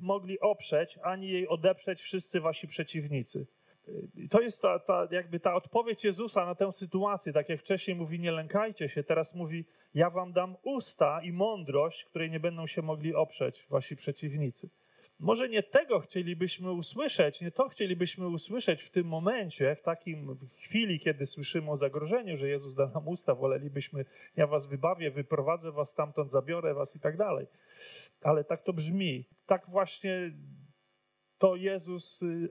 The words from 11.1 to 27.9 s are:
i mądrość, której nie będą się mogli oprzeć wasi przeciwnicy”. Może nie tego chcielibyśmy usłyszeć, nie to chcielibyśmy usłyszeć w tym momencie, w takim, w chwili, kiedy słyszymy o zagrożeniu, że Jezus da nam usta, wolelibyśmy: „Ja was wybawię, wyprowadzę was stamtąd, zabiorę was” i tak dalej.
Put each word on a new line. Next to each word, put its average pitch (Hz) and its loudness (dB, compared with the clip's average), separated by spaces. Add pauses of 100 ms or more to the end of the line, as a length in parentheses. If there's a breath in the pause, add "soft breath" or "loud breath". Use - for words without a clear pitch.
i 175 -6
mądrość, 170 0
której 160 -4
nie 160 -4
będą 165 -2
się 165 -4
mogli 156 -2
oprzeć 147 0
wasi 143 -2
przeciwnicy”. 147 -6 (500 soft breath)
Może 226 2
nie 220 2
tego 262 4
chcielibyśmy 180 -4
usłyszeć, 175 0
nie 175 -6
to - 2
chcielibyśmy 180 -2
usłyszeć 175 -2
w - -20
tym 175 2
momencie, 165 0
w - -18
takim, 156 -4
w 131 -16
chwili, 202 0
kiedy 143 0
słyszymy 151 -4
o 151 0
zagrożeniu, 151 0
że 139 -2
Jezus 139 -4
da 139 4
nam 151 -4
usta, 170 2
wolelibyśmy: 135 -2 (320 loud breath)
„Ja 151 6
was 147 0
wybawię, 156 0
wyprowadzę 151 0
was 147 -2
stamtąd, 147 -2
zabiorę 151 2
was” 139 -4
i 147 -18
tak 151 0
dalej. 170 0 (760 loud breath)